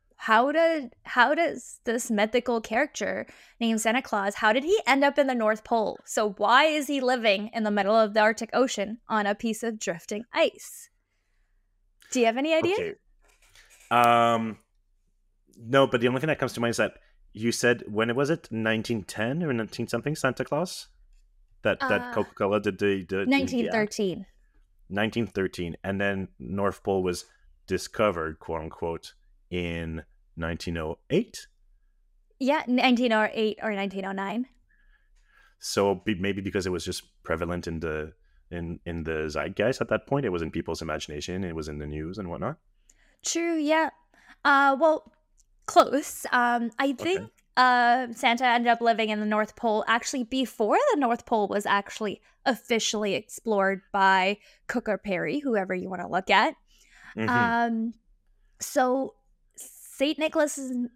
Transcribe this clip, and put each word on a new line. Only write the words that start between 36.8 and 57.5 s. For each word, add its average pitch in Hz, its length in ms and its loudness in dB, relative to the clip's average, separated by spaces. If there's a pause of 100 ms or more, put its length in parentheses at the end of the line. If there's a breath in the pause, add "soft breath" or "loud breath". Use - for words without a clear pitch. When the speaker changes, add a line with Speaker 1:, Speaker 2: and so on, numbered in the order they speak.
Speaker 2:
just 90 180 -8 (200)
prevalent 85 440 -4
in 82 140 -6
the, 78 320 -6 (360)
in, 85 360 -8
in 85 180 -6
the 78 260 -4
zeitgeist 92 520 -2
at 110 80 -4
that - 180 -2
point, 139 180 0
it 104 40 -2
was 87 120 -2
in 80 100 -4
people's 82 300 -6
imagination, 78 600 -6
it 85 120 -8
was 78 120 -8
in 76 100 -10
the 73 100 -8
news 78 300 -8
and 95 120 -8
whatnot. 104 280 -6 (680 soft breath)
Speaker 1:
True, 339 320 -2
yeah. 311 340 0 (560 soft breath)
Uh, 277 340 6
well, 311 320 2 (540)
close. - 680 2
Um, 240 480 2
I 277 200 0
Speaker 2:
Okay. 359 200 0
Speaker 1:
think, - 120 -10 (260)
uh, 247 560 4
Santa 247 320 2
ended 240 260 4
up 226 80 2
living 226 300 2
in 214 100 -2
the 214 60 -2
North 214 320 0
Pole 220 300 0
actually 240 360 0
before 247 540 0 (160)
the 302 60 2
North 240 260 0
Pole 208 240 0
was 202 160 -2
actually 202 560 -2 (240 soft breath)
officially 214 680 -2
explored 196 680 -2 (100)
by 190 460 4 (300 soft breath)
Cook 240 200 -4
or 214 100 0
Perry, 185 420 -4
whoever 202 360 -2
you 180 140 -6
wanna 180 200 -8
look 185 200 -2
at. 214 240 6 (640 loud breath)
Speaker 2:
Mm-hmm. 240 400 2